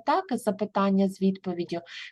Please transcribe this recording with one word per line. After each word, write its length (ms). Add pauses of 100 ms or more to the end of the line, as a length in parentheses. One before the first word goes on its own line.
так, 240
запитання 800
з 120
відповіддю, 600 (320)